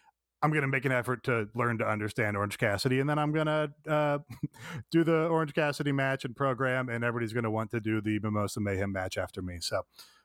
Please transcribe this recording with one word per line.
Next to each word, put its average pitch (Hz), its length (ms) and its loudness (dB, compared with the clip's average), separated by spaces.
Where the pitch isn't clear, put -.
I'm 151 100 2
gonna 147 140 2
make 135 180 0
an 135 80 2
effort 123 320 0
to 113 300 0
learn 117 240 0
to 107 100 0
understand 107 480 0
Orange 101 220 -2
Cassidy, 123 400 2
and 135 100 2
then 151 100 0
I'm 151 140 0
gonna, 151 360 0
uh, 151 300 2
<laughs> - 360 -14
do 165 140 6
the 160 240 4
Orange 160 260 0
Cassidy 147 380 0
match 135 320 0
and 123 100 -8
program, 127 540 0
and 117 160 -2
everybody's 117 280 0
gonna 113 180 0
want 110 200 -2
to 120 100 -2
do 110 200 0
the 107 180 0
Mimosa 104 420 0
Mayhem 101 320 0
match 92 240 -4
after 95 240 -4
me." 90 200 -8
So, 95 220 -2